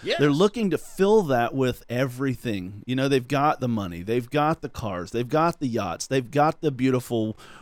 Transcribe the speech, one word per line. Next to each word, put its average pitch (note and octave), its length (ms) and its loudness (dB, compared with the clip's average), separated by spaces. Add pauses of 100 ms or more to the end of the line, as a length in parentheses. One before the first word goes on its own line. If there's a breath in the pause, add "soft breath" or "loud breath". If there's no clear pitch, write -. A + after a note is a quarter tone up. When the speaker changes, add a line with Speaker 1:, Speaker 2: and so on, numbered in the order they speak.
Speaker 1:
Yes. C4 160 0
Speaker 2:
They're D3 100 6
looking G3 400 2
to C#3+ 80 0
fill G3+ 460 4
that A#2+ 280 2
with B2+ 360 0
everything. A#2+ 1000 -4
You B2 80 -2
know, C3+ 140 2
they've C3 180 2
got C#3+ 320 2
the B2+ 100 -2
money, F#2+ 340 -2
they've A#2 280 -2
got D3+ 300 0
the C#3+ 80 -8
cars, F2+ 420 -6
they've A#2+ 180 -4
got E3 300 0
the C#3+ 80 -4
yachts, G#2 400 -4
they've C3 240 -2
got D3 300 2
the D#3 100 0
beautiful B2 680 0 (260 loud breath)